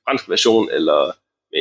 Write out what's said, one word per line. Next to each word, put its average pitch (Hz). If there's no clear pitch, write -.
fransk 131
version, 113
eller 76
med 76